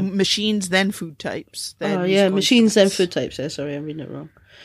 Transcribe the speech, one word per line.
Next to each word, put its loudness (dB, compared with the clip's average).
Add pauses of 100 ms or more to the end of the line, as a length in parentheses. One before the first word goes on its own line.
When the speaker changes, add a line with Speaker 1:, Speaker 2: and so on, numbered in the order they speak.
Speaker 1:
machines, 0
then 2
food -10
types. -10
Then -2
Speaker 2:
oh, -2
yeah, 4
machines, 4
then 8
Speaker 1:
consequences. -2
Speaker 2:
food 0
types. -4
Yeah, -4
sorry, -6
I'm -8
reading -10
it -12
wrong. -12 (360)